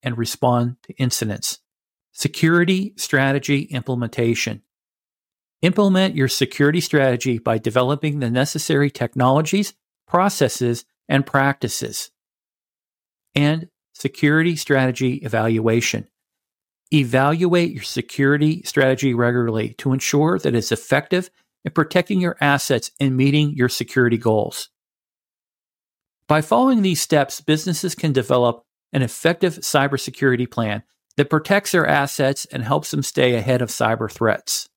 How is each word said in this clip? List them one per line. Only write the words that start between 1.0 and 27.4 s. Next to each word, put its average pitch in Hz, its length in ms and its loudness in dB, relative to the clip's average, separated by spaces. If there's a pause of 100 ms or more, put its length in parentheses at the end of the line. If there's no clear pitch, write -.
Security 175 880 0
strategy 139 680 0
implementation. 117 960 -4 (1000)
Implement 190 540 2
your 135 120 2
security 143 540 0
strategy 127 560 0
by 113 200 0
developing 131 600 0
the 123 100 -2
necessary 143 640 0
technologies, 139 840 0 (320)
processes, 135 800 0 (240)
and 135 180 2
practices. 135 840 -2 (1200)
And 151 360 0 (240)
security 160 640 0
strategy 131 580 0
evaluation. 113 960 -2 (840)
Evaluate 156 800 2
your 127 120 -12
security 147 800 0
strategy 131 500 2
regularly 117 640 0
to 131 180 -2
ensure 151 460 0
that 143 140 -2
it's 113 180 -2
effective 151 600 -2 (340)
in 151 60 -8
protecting 180 500 0
your 175 180 -2
assets 143 600 0
and 131 180 0
meeting 147 380 2
your 123 140 2
security 120 480 0
goals. 110 520 -2 (1600)
By 156 140 4
following 240 400 2
these 185 200 0
steps, - 400 0